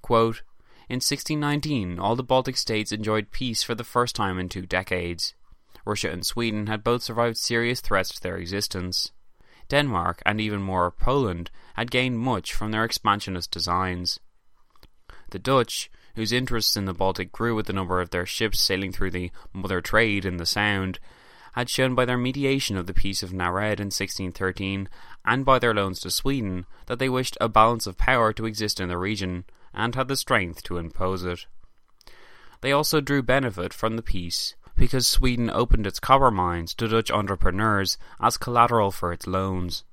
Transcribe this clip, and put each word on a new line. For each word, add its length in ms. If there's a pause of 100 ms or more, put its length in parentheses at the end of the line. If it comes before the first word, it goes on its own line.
Quote, 400 (460)
"In 120
sixteen 400
nineteen, 580
all 180
the 60
Baltic 340
states 360
enjoyed 380
peace 320
for 140
the 80
first 300
time 240
in 100
two 180
decades. 680 (500)
Russia 260
and 160
Sweden 400
had 180
both 180
survived 340
serious 440
threats 300
to 100
their 160
existence. 760 (560)
Denmark, 580
and 140
even 200
more 300
Poland, 600 (240)
had 160
gained 280
much 340
from 180
their 140
expansionist 680
designs. 680 (1080)
The 80
Dutch, 520 (260)
whose 160
interests 440
in 80
the 80
Baltic 400
grew 240
with 100
the 60
number 280
of 100
their 160
ships 340
sailing 320
through 200
the 180 (220)
mother 280
trade 440
in 120
the 80
Sound, 540 (560)
had 160
shown 260
by 80
their 140
mediation 580
of 100
the 80
Peace 300
of 80
Nared 480
in 100
sixteen 400
thirteen 580 (360)
and 200
by 140
their 160
loans 260
to 100
Sweden 560 (200)
that 120
they 100
wished 320
a 80
balance 380
of 100
power 360
to 140
exist 340
in 80
the 100
region, 460 (280)
and 220
had 140
the 80
strength 480
to 140
impose 460
it. 220 (1120)
They 120
also 280
drew 220
benefit 520
from 220
the 60
peace, 520 (220)
because 300
Sweden 440
opened 360
its 140
copper 300
mines 440
to 140
Dutch 220
entrepreneurs 880 (220)
as 160
collateral 540
for 220
its 140
loans. 680